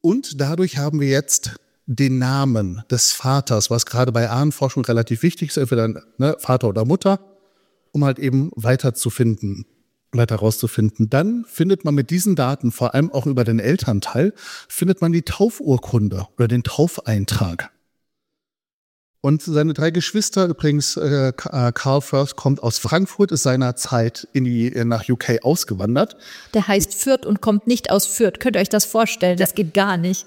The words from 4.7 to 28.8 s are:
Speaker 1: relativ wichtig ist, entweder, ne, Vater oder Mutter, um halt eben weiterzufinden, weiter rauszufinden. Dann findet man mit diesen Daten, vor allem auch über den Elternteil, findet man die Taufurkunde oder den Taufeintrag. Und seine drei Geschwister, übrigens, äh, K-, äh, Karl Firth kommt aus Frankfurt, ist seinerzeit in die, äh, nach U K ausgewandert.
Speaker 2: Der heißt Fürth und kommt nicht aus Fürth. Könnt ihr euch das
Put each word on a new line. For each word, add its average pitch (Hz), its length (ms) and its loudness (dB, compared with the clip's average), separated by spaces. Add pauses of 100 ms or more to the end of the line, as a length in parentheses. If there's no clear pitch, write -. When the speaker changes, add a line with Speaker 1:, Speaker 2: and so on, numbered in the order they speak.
Speaker 1:
relativ 117 380 0
wichtig 170 280 0
ist, - 60 -4
entweder, 117 460 0 (160)
ne, 147 220 2
Vater 127 280 2
oder 110 160 0
Mutter, 190 360 2 (720)
um 147 120 2
halt 135 140 0
eben 135 380 0
weiterzufinden, 113 1080 0 (440)
weiter 117 260 0
rauszufinden. 110 720 0
Dann 214 380 0
findet 185 380 0
man 151 100 2
mit 139 160 0
diesen 180 240 0
Daten, 131 380 0
vor - 200 -2
allem 143 200 2
auch 131 140 -2
über 127 180 2
den 117 160 2
Elternteil, 131 760 0 (340)
findet 180 320 0
man 170 120 2
die 165 100 2
Taufurkunde 120 1040 0 (100)
oder 120 120 2
den 120 160 0
Taufeintrag. 104 1040 -2 (1500)
Und 151 200 2
seine 156 320 0
drei 156 160 0
Geschwister, 190 560 0
übrigens, 147 500 0
äh, 135 400 0
K-, 123 320 -2
äh, 120 40 0
Karl 139 280 0
Firth 139 360 -2
kommt 139 260 0
aus 117 160 -2
Frankfurt, 190 540 0
ist 147 100 -2
seinerzeit 123 880 0
in 131 120 0
die, 120 280 0
äh, 117 120 -2
nach 117 240 -2
U 123 80 2
K - 260 0
ausgewandert. 123 720 0 (380)
Speaker 2:
Der 208 140 2
heißt 202 260 0
Fürth - 320 0
und 208 140 0
kommt 208 260 0
nicht 240 240 0
aus 202 160 2
Fürth. - 320 0
Könnt 247 160 0
ihr 175 60 2
euch 190 80 2
das 214 160 2